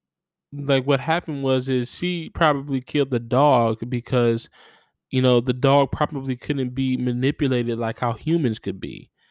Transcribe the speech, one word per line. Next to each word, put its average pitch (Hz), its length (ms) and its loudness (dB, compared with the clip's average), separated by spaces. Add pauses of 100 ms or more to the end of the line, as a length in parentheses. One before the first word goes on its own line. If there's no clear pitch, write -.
(520)
like, 135 360 0
what 139 100 4
happened 156 460 -4
was, 131 240 0
is 127 260 0
she 175 360 -4
probably 143 500 0
killed 135 300 -2
the 120 100 0
dog 120 680 2
because, 120 640 0 (600)
you 127 80 0
know, 127 200 4
the 127 120 0
dog 135 380 2
probably 135 460 -4
couldn't 131 360 -4
be 131 240 -2
manipulated 123 840 -2
like 113 180 -4
how 120 140 0
humans 139 480 -2
could 95 200 -6
be. 64 300 -14 (200)